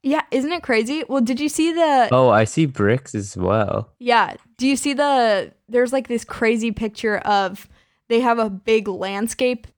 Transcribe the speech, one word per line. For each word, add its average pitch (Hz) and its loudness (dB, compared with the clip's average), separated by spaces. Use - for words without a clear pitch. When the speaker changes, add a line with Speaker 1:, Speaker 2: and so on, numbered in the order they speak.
Speaker 1:
Yeah. 285 0
Isn't 269 0
it 339 -4
crazy? 247 -2
Well, 269 0
did 240 0
you 302 0
see 320 0
the 294 4
Speaker 2:
Oh, 127 6
I 110 6
see 160 0
bricks 117 -2
as 101 -8
well. 104 -2
Speaker 1:
Yeah. 233 0
Do 254 0
you 277 2
see 285 -4
the, 247 0
there's, 240 0
like, 269 -4
this 233 -4
crazy 226 -2
picture 214 -4
of, 196 -2
they 233 0
have 240 0
a 220 0
big 208 -2
landscape 208 -4